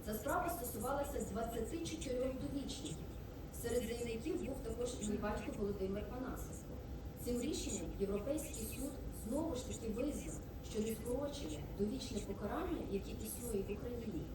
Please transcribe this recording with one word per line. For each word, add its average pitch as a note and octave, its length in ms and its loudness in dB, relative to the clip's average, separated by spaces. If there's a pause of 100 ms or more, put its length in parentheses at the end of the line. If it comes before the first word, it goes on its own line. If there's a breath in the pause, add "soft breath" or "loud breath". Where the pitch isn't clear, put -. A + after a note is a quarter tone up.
Ця G#3+ 80 0
справа D#4 360 4
стосувалася C#4 800 2
двадцяти A3+ 460 0
чотирьох C4 540 2 (100)
довічників, - 560 -2 (640)
серед A#3+ 220 4
заявників A3+ 640 0
був C4 180 0
також A#3 260 0 (120)
і G#3 100 2
мій G#3 60 4
батько G#3+ 420 0
Володимир G3+ 500 2
Панасенко. - 640 -2 (520)
Цим A#3+ 160 4
рішенням G#3+ 440 0 (140)
Європейський G#3 760 2
суд C#4 140 0 (360)
знову D#4+ 280 2
ж - 120 -2
таки G#3 220 -2
визнав, G#3 440 0 (360)
що G#3+ 120 2
нескорочене B3 760 0 (200)
довічне G#3 400 2
покарання, A#3+ 640 0 (100)
яке G3 200 0
існує A3 520 -2
в F#3+ 80 -2
Україні A3 500 -2 (140)